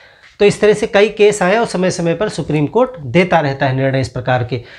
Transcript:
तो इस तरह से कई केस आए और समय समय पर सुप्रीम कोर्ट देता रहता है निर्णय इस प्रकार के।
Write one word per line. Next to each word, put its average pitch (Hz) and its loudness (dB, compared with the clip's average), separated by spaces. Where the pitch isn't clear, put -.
तो 202 4
इस - 2
तरह 208 4
से 208 -2
कई 208 4
केस 208 2
आए 190 2
और 233 0
समय 185 -2
समय 170 -2
पर 208 -2
सुप्रीम 147 -2
कोर्ट 254 0
देता 170 0
रहता 139 -2
है 135 0
निर्णय 135 0
इस - -4
प्रकार 127 -2
के। 117 -6